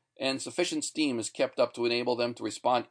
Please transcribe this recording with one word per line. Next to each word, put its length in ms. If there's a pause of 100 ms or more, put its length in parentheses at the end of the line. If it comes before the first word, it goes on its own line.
(180)
and 220
sufficient 420
steam 360
is 100
kept 280
up 180
to 100
enable 320
them 160
to 100
respond 480